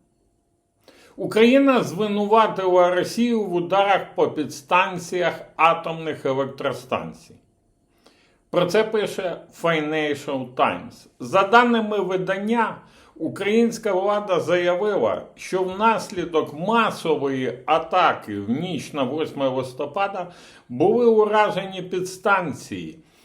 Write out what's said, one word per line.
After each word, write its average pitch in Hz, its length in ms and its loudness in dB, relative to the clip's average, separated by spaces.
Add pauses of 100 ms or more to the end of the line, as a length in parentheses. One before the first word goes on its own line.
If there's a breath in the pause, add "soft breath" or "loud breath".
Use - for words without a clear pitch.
(1160 soft breath)
Україна 240 680 4
звинуватила 190 1120 2
Росію 226 480 0
в 175 100 -6
ударах 190 600 2
по 151 120 2
підстанціях 175 1120 -2 (140)
атомних 160 680 0
електростанцій. 131 1080 -4 (1120 soft breath)
Про 170 160 2
це 214 180 2
пише 196 580 -4 (200)
Financial 151 960 -2
Times. 92 520 -2 (120)
За 147 240 2
даними 226 560 4
видання, 190 760 -2 (380 soft breath)
українська 202 800 0
влада 202 460 0
заявила, 175 840 0 (100)
що - 280 -4
внаслідок 185 920 -2
масової 151 1120 -2
атаки 147 760 0
в 101 100 -8
ніч 156 440 -4
на 143 100 -2
восьме 139 440 -4
листопада 170 840 -4 (380 loud breath)
були 196 360 2
уражені 208 760 2
підстанції, 180 1200 -4 (260 soft breath)